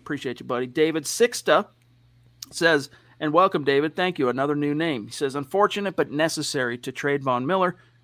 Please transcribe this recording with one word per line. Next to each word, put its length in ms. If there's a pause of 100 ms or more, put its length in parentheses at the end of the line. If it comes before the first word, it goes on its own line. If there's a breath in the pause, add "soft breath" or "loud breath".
Appreciate 400
you, 60
buddy. 220
David 380
Sixta 600 (880)
says, 360 (300 soft breath)
"And 140
welcome, 320
David. 320
Thank 220
you. 100
Another 260
new 200
name." 320
He 60
says, 220
"Unfortunate 640
but 160
necessary 680
to 140
trade 320
Von 220
Miller. 300 (260 soft breath)